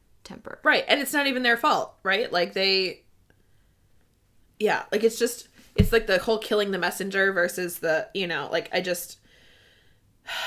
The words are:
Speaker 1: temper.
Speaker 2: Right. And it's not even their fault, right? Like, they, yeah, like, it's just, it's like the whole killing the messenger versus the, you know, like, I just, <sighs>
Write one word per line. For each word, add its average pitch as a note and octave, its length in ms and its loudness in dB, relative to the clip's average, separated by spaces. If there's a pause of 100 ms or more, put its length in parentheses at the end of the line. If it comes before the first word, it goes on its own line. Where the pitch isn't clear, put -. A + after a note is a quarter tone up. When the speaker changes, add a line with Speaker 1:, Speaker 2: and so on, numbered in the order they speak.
(220)
Speaker 1:
temper. - 400 -16
Speaker 2:
Right. C#4+ 240 4
And C#4+ 140 2
it's C#4 120 -4
not C#4+ 140 0
even B3+ 160 0
their A#3+ 140 4
fault, A#3 380 0 (100)
right? G3 280 0
Like, F3 200 0
they, F#3+ 500 0 (1600)
yeah, G3 320 2
like, G#3 100 2
it's A3+ 160 2
just, - 300 -4 (260)
it's - 180 6
like A3+ 140 2
the F#3+ 120 2
whole G#3+ 200 0
killing G#3 320 0
the F#3+ 80 -2
messenger F#3+ 540 0
versus F3 480 -2
the, D#3 340 0
you F#3+ 140 -4
know, C#3+ 240 -6
like, - 200 -2
I F#3 80 0
just, F3+ 380 -6 (1040)
<sighs> - 40 -16 (180)